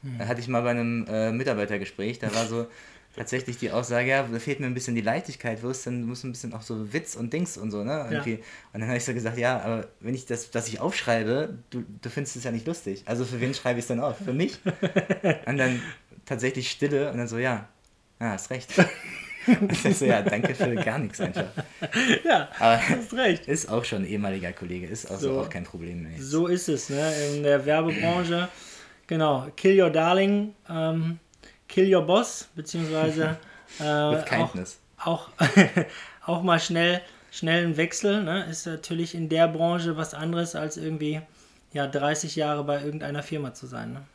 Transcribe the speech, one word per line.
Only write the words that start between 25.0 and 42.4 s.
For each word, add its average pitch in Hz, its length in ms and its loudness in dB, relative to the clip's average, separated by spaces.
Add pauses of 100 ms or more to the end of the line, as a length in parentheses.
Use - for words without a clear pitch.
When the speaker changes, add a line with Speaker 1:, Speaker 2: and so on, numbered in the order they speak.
Speaker 2:
auch 98 80 -6
Speaker 1:
So. 135 220 0
Speaker 2:
auch - 80 -4
kein 87 160 -6
Problem 85 380 -8
mehr 80 100 -10
jetzt. 135 160 -10
Speaker 1:
So 160 180 2
ist 180 220 2
es, 139 200 0
ne? 147 380 0
In 147 160 0
der 143 220 6
Werbebranche, 165 840 2 (600)
genau, 151 400 2 (100)
kill 196 240 8
your 175 80 8
darling, 190 680 4 (140)
ähm, 165 500 0 (480)
kill 190 260 6
your 175 100 6
boss, 190 520 2
beziehungsweise, 160 840 0 (200)
Speaker 2:
<laughs> - 220 -20
Speaker 1:
äh, 156 40 -4
Speaker 2:
With 151 380 2
Speaker 1:
auch, 156 40 -4
Speaker 2:
kindness. - 540 -2 (180)
Speaker 1:
auch, - 320 -4 (480)
<laughs> - 480 -6
auch 120 160 -2
mal 170 180 4
schnell, 175 420 0 (300)
schnell 170 340 0
einen 165 120 0
Wechsel, 196 460 0
ne? 175 260 -2
Ist 165 160 -10
natürlich 165 480 -6
in 165 140 -4
der 165 220 6
Branche 165 480 2
was 156 160 -4
anderes 165 420 -2
als 156 220 -6
irgendwie, 156 420 -2 (540)
ja, 143 140 -2
dreißig 147 500 0
Jahre 147 260 0